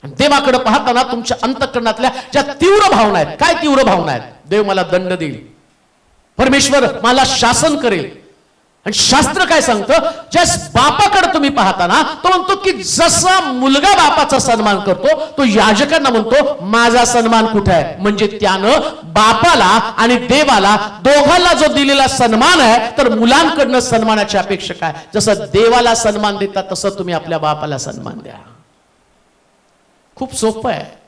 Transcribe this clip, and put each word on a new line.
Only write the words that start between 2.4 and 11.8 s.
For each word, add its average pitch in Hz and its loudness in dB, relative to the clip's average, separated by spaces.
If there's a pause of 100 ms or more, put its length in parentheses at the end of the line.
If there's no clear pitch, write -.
तीव्र 370 2
भावना 208 2
आहेत, 156 -4
काय 339 2
तीव्र 294 0
भावना 190 0
आहेत? 123 -4 (280)
देव 208 0
मला 190 -2
दंड 180 -2
देईल, 165 -8 (920)
परमेश्वर 269 2 (180)
मला 254 2
शासन 269 0
करेल. 196 -4 (600)
आणि 208 -8
शास्त्र 311 0
काय 320 2
सांगतं? 220 0 (380)
ज्या 339 2 (320)
बापाकडे 370 2
तुम्ही 285 0
पाहता 196 0